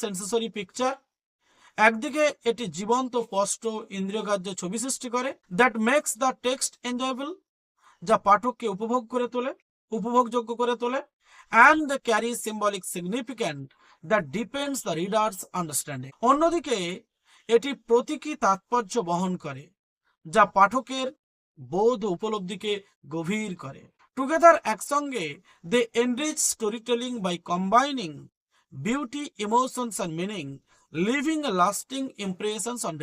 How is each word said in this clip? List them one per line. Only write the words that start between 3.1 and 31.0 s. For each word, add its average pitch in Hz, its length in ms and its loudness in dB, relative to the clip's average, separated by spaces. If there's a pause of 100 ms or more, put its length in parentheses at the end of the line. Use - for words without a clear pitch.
স্পষ্ট, 196 360 -2 (340)
ইন্দ্রিয়গ্রাহ্য 196 500 -2 (140)
ছবি 190 220 -4
সৃষ্টি 254 320 -6
করে। 247 140 0 (300)
That 247 140 6 (160)
makes 294 220 2 (100)
the 262 100 2 (140)
text 254 260 -2 (180)
enjoyable, 262 440 -4 (760)
যা 214 80 6 (120)
পাঠককে 226 480 2
উপভোগ 226 280 0 (100)
করে 247 200 0
তোলে, 247 180 -2 (460)
উপভোগযোগ্য 233 540 2 (100)
করে 240 200 0
তোলে। 247 180 -2 (680)
And 311 140 8 (100)
they 269 100 -2 (100)
carry 220 220 0 (140)
symbolic 208 380 -2 (120)
significance 185 720 -6 (440)
that 208 140 4 (120)
deepens 277 420 -4 (100)
the 185 120 -2
reader's 214 420 0 (180)
understanding। 139 540 -6 (160)
অন্যদিকে 302 480 2 (800)
এটি 269 160 4 (180)
প্রতীকী 285 440 0 (120)
তাৎপর্য 196 480 0 (160)
বহন 180 240 0 (100)
করে, 139 200 -10 (640)
যা 170 180 6 (140)
পাঠকের 254 500 2 (680)
বোধ 220 340 4
ও 190 80 0
উপলব্ধিকে 208 580 -4 (400)
গভীর 190 380 -4 (120)
করে। - 200 -14 (340)
Together, 311 360 8 (200)
একসঙ্গে, 277 520 -2 (460)
they 240 120 4 (200)
enrich 247 380 -2 (120)
storytelling 240 640 -4 (100)
by 175 100 -2 (160)
combining 202 640 0 (720)
beauty, 294 380 -2 (220)
emotions 247 580 0
and 170 160 -4
meaning, 185 300 -6 (440)
leaving 262 480 0 (100)